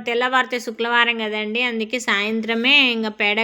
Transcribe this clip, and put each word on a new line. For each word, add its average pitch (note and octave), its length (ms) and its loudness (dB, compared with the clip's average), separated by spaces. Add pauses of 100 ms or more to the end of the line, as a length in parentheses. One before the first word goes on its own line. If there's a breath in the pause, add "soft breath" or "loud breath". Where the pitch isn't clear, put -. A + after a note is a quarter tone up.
తెల్లవారితే B3 580 0
శుక్రవారం A#3 580 2
కదండి, G#3+ 440 -4
అందుకే A3+ 380 -4
సాయంత్రమే A3+ 720 0 (180)
ఇంకా A3 180 -2
పేడ G#3 340 0